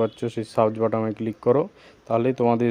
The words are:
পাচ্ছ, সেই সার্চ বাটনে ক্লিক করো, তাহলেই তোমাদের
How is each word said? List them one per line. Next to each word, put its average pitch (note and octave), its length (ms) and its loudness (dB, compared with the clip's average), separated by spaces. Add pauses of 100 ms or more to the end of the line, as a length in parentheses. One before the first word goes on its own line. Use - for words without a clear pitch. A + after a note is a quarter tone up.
পাচ্ছ, A2+ 180 -2 (160)
সেই A2 200 -6
সার্চ A2+ 280 2
বাটনে A2 360 0
ক্লিক A2 280 -6
করো, C3 160 4 (440)
তাহলেই A#2 340 0
তোমাদের A#2 300 2